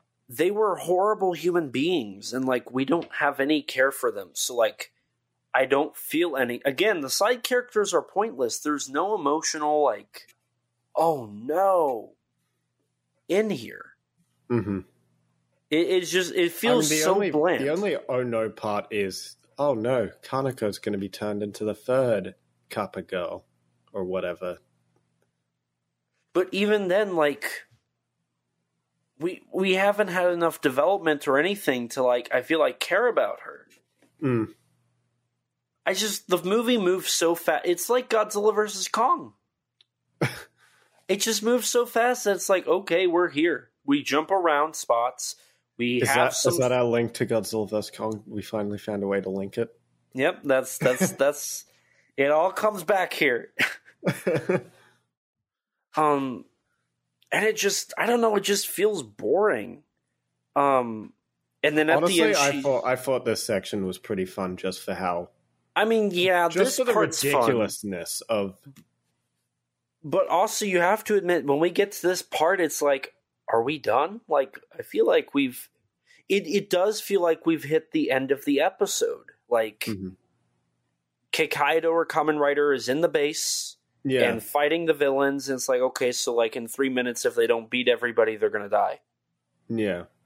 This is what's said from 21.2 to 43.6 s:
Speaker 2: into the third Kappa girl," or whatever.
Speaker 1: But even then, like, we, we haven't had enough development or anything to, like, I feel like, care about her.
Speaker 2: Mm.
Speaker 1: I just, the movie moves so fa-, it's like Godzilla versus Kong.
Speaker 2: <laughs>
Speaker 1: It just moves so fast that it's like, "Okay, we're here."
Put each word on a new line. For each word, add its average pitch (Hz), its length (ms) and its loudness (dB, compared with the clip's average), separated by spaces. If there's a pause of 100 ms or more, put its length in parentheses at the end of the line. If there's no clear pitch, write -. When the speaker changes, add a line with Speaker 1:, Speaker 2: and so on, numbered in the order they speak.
Speaker 2:
into 104 200 -8
the 107 120 -4
third 117 600 -2 (340)
Kappa 98 320 -6
girl," 90 440 -8 (480)
or 98 100 -6
whatever. 90 540 -6 (1800)
Speaker 1:
But 185 180 0
even 202 380 2
then, 190 260 2
like, 147 480 0 (1500)
we, 180 260 -6 (100)
we 190 220 2
haven't 202 340 2
had 180 220 2
enough 170 280 0
development 151 680 2
or 135 100 4
anything 147 500 0
to, 131 140 -2
like, 123 300 2
I 127 80 2
feel 160 180 0
like, 135 220 0
care 214 260 2
about 127 360 0
her. - 240 -18 (540)
Speaker 2:
Mm. 120 320 0 (1300)
Speaker 1:
I 190 80 0
just, 202 340 -4
the 175 160 2
movie 226 340 2
moves 185 360 0
so 170 220 2
fa-, 165 280 0
it's 175 260 -2
like 247 200 0
Godzilla 208 440 2
versus 202 340 -2
Kong. 226 460 0 (880)
Speaker 2:
<laughs> 147 60 0 (800)
Speaker 1:
It 196 100 0
just 208 260 -2
moves 240 260 2
so 240 160 2
fast 240 380 0
that 202 120 2
it's - 140 -8
like, 185 180 2
"Okay, 180 380 2
we're 175 240 2
here." 147 400 -2 (160)